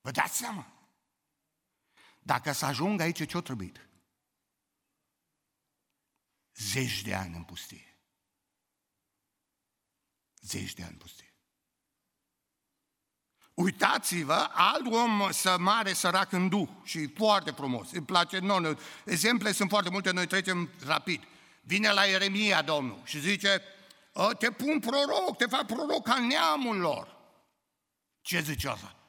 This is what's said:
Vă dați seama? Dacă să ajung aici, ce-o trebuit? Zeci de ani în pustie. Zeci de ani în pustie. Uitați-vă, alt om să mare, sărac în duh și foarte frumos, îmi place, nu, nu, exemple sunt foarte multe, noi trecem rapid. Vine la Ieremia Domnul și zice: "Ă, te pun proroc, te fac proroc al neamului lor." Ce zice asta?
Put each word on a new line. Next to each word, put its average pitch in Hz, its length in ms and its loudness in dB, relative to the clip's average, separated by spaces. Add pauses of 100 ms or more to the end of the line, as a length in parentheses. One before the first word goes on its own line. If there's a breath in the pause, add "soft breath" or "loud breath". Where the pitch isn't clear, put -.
Vă 131 100 -10
dați 143 260 -2
seama? 220 360 -8 (1500 soft breath)
Dacă 131 260 0
să 139 120 -2
ajung 156 360 0
aici, 165 260 -2
ce-o 175 140 -4
trebuit? 110 480 -10 (2750)
Zeci 107 480 -4
de 98 120 -4
ani 92 220 -6
în 85 80 -10
pustie. - 540 -18 (2500)
Zeci 98 340 -8
de 90 80 -14
ani 85 100 -12
în 78 60 -20
pustie. - 360 -20 (2250 soft breath)
Uitați-vă, 175 1000 2
alt 226 400 2
om 220 380 2
să 185 280 2
mare, 190 340 2
sărac 185 400 2
în 185 160 2
duh 180 200 0 (160)
și 156 220 -6
foarte 202 440 4
frumos, 127 420 -4
îmi 165 140 -6
place, 175 320 2
nu, 190 200 2
nu, 160 200 0 (260 loud breath)
exemple 214 480 2
sunt 196 160 0
foarte 196 220 0
multe, 190 200 0
noi 180 160 0
trecem 180 440 -2 (100)
rapid. 151 440 -2 (380 loud breath)
Vine 202 300 2
la 196 120 6
Ieremia 196 580 2
Domnul 139 420 -2
și 151 160 -8
zice: 196 420 0 (520 loud breath)
"Ă, 214 200 2
te 233 160 0
pun 277 300 -2
proroc, 277 560 0
te 247 100 2
fac 233 200 -2
proroc 285 420 -4
al 254 140 4
neamului 269 580 2
lor." - 360 -2 (1040)
Ce 175 200 -2
zice 147 280 -4
asta? - 280 -8 (120)